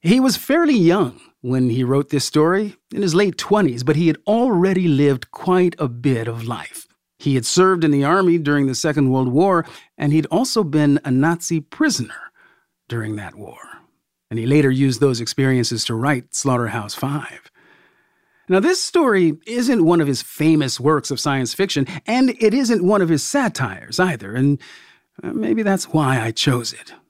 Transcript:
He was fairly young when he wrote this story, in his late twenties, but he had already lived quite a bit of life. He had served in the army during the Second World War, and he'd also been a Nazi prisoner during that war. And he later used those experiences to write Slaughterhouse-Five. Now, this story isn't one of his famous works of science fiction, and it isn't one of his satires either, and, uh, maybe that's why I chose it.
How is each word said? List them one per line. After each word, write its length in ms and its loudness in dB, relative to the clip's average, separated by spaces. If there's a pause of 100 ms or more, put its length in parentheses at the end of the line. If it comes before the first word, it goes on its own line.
He 180 2
was 200 2
fairly 380 0
young 440 2 (220)
when 260 0
he 160 -2
wrote 240 0
this 160 -2
story, 520 0 (140)
in 120 -4
his 120 -2
late 220 2
twenties, 480 0
but 120 2
he 100 2
had 100 2 (100)
already 640 2
lived 420 2
quite 480 0
a 100 -2
bit 380 -2
of 220 -8
life. 380 -12 (340)
He 140 0
had 100 -2
served 380 2
in 80 2
the 140 2
army 340 2
during 300 0
the 80 -4
Second 340 0
World 160 2
War, 400 2 (320)
and 140 0
he'd 140 2
also 360 0
been 420 2
a 60 -4
Nazi 500 0
prisoner 680 -4 (580)
during 280 -8
that 180 -14
war. 240 -20 (720)
And 80 -6
he 80 -4
later 240 4
used 300 0
those 200 2
experiences 680 0
to 100 -4
write 360 -4
Slaughterhouse-Five. 1160 -6 (1000)
Now, 120 2
this 200 0
story 560 2 (120)
isn't 360 0
one 160 4
of 60 0
his 160 -2
famous 560 0
works 320 0
of 80 -6
science 360 -2
fiction, 340 -2 (180)
and 240 2 (100)
it 140 2
isn't 320 0
one 160 4
of 60 0
his 160 0
satires 720 -4
either, 380 -2
and, 240 2 (600)
uh, 120 -8
maybe 320 -2
that's 240 0
why 320 0
I 100 -4
chose 420 -2
it. 220 -20 (160)